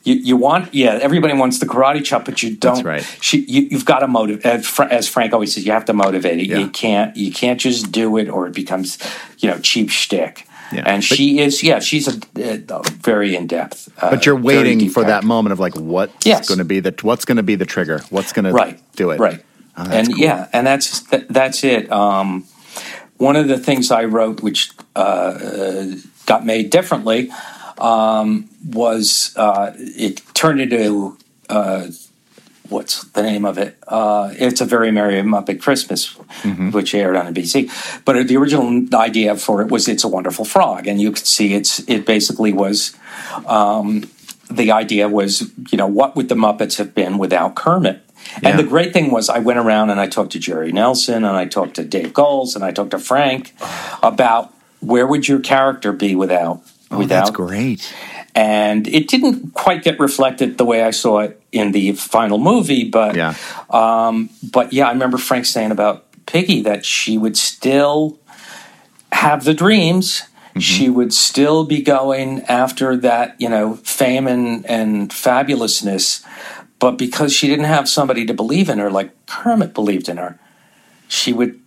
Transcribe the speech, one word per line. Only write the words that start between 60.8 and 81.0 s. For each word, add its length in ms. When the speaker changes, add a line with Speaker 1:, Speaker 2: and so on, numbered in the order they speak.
Speaker 1:
I 80
saw 300
it 200
in 200
the 200
final 460
movie, 460
but, 320
Speaker 2:
Yeah. 180
Speaker 1:
um, 580
but 200
yeah, 160
I 40
remember 260
Frank 280
saying 240
about 340
Piggy 360
that 220
she 340
would 180
still 840
have 320
the 100
dreams. 680
Speaker 2:
Mm-hmm. 100
Speaker 1:
She 280
would 240
still 520
be 180
going 680
after 480
that, 420
you 100
know, 260
fame 420
and, 400
and 440
fabulousness. 1120
But 200
because 340
she 160
didn't 180
have 220
somebody 380
to 80
believe 340
in 100
her, 120
like 200
Kermit 480
believed 340
in 100
her, 200